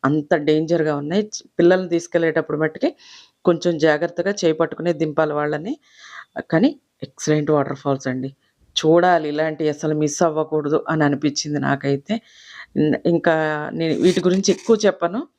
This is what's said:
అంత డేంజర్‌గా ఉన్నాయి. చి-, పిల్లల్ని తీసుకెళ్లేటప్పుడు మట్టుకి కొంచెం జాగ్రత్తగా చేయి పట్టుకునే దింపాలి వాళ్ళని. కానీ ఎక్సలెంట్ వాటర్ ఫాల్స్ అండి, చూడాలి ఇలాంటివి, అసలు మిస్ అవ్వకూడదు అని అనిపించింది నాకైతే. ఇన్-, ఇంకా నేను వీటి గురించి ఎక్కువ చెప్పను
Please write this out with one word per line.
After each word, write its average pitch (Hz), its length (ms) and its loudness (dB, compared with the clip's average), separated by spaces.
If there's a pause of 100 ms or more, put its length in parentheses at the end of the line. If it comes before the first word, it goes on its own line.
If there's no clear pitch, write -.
అంత 147 300 0
డేంజర్‌గా 156 600 0
ఉన్నాయి. 151 260 -2
చి-, - 260 -12 (100)
పిల్లల్ని 180 300 4
తీసుకెళ్లేటప్పుడు 165 720 -2
మట్టుకి 156 380 -2 (480)
కొంచెం 170 340 2
జాగ్రత్తగా 165 520 0
చేయి 180 220 0
పట్టుకునే 160 400 -2
దింపాలి 156 400 -2
వాళ్ళని. 151 460 -4 (600)
కానీ - 420 0 (220)
ఎక్సలెంట్ 151 480 -2
వాటర్ 143 260 0
ఫాల్స్ 135 320 -4
అండి, 131 280 -6 (400)
చూడాలి 170 520 4
ఇలాంటివి, 151 420 -2
అసలు 151 240 -2
మిస్ 151 280 0
అవ్వకూడదు 156 680 0
అని 156 160 2
అనిపించింది 147 540 -2
నాకైతే. 139 560 -2 (600)
ఇన్-, 151 300 2
ఇంకా 170 280 2 (380)
నేను 160 300 -2
వీటి 180 180 2
గురించి 185 300 2
ఎక్కువ 220 260 2 (100)
చెప్పను 185 420 -2 (100)